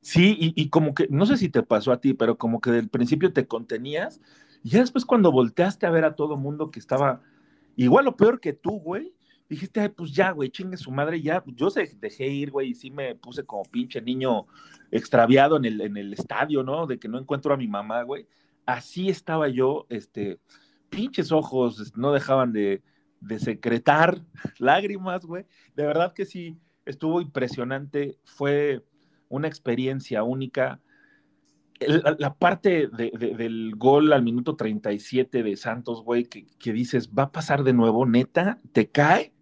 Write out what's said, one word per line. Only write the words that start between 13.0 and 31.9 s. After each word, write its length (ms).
puse 300
como 180
pinche 380
niño 440
extraviado 640
en 100
el, 140
en 160
el 180
estadio, 500
¿no? 220
De 140
que 80
no 100
encuentro 360
a 40
mi 120
mamá, 340
güey. 240
Así 440
estaba 380
yo, 420
este, 480
pinches 420
ojos, 480
este, 200
no 120
dejaban 400
de, 320
de 180
secretar 840
<laughs> 260
lágrimas, 680
güey. 200
De 100
verdad 280
que 120
sí, 320
estuvo 360
impresionante, 1040
fue 580
una 180
experiencia 760
única. 580
El, 240